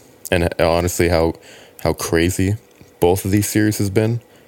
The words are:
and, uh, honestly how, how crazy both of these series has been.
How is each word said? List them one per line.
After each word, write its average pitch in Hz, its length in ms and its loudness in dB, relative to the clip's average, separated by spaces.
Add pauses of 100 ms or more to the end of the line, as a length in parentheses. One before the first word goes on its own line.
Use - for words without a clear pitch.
(320)
and, 90 120 2 (160)
uh, 82 100 2
honestly 85 400 0
how, 82 240 2 (480)
how 82 120 0
crazy 92 600 0 (460)
both 87 240 2
of 95 60 -2
these 104 160 0
series 107 300 0
has 101 120 -2
been. 110 320 -2 (260)